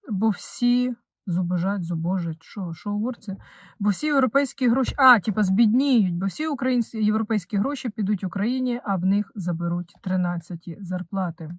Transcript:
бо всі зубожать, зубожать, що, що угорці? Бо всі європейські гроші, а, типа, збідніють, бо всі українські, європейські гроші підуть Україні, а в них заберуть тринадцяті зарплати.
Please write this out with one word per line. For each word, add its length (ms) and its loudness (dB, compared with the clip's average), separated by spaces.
бо 200 0
всі 640 0
зубожать, 580 0
зубожать, 580 -2
що, 320 -8
що 180 -6
угорці? 440 -4
Бо 120 0
всі 160 -4
європейські 640 2
гроші, 300 2
а, 220 8
типа, 220 0
збідніють, 760 4
бо 80 -2
всі 200 -4
українські, 580 0
європейські 520 0
гроші 320 -2
підуть 360 -2
Україні, 600 -2
а 120 0
в 80 -2
них 300 2
заберуть 680 -4
тринадцяті 800 -4
зарплати. 760 -6